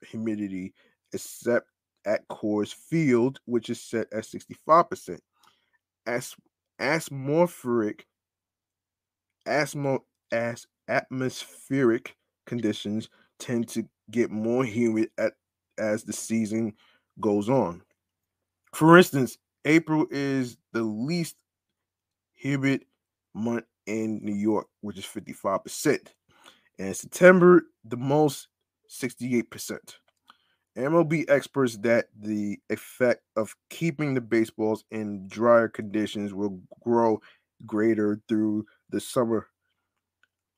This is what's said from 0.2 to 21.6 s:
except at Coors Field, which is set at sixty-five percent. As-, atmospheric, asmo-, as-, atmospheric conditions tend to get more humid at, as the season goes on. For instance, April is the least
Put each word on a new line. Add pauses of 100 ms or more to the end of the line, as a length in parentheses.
except (340)
at
Coors
Field,
which
is
set
at
sixty-five
percent. (840)
As-, (420)
atmospheric, (1400)
asmo-, (280)
as-, (220)
atmospheric (300)
conditions (300)
tend
to (260)
get
more
humid
at, (440)
as
the
season (480)
goes
on. (920)
For
instance, (280)
April
is (140)
the
least (1000)